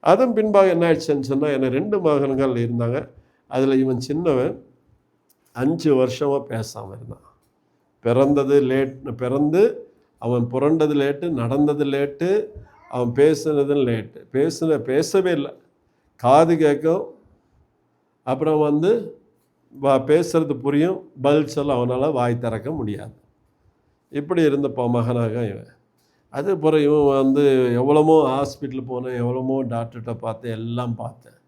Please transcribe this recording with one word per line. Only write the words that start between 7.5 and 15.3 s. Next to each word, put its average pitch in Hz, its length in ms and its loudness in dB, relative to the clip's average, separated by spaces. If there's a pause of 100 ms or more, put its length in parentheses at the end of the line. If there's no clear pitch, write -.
பிறந்தது 139 520 2 (140)
லேட், 135 260 -2 (260)
பிறந்து 147 400 0 (600)
அவன் 120 300 0
புரண்டது 151 500 2
லேட்டு, 143 240 -2 (160)
நடந்தது 147 420 0
லேட்டு, 143 460 -2 (600)
அவன் 123 300 -4
பேசுனதும் 143 720 2
லேட்டு. 113 280 -6 (140)
பேசுன, 160 460 0 (120)
பேசவே 170 480 0